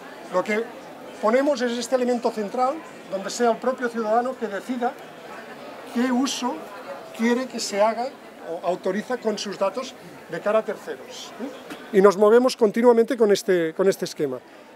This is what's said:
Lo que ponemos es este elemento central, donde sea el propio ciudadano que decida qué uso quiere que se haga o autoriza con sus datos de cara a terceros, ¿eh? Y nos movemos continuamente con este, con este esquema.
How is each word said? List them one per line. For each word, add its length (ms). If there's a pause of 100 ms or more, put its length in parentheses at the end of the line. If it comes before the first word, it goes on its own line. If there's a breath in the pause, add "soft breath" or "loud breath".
(320)
Lo 100
que 200 (580)
ponemos 400
es 120
este 240
elemento 340
central, 460 (340)
donde 200
sea 200
el 80
propio 300
ciudadano 500
que 80
decida 460 (1000)
qué 180
uso 440 (640)
quiere 300
que 140
se 200
haga 280 (420)
o 160
autoriza 500
con 220
sus 200
datos 360 (360)
de 100
cara 200
a 40
terceros, 760
¿eh? 580
Y 20
nos 160
movemos 400
continuamente 600
con 160
este, 420
con 140
este 160
esquema. 340 (380 loud breath)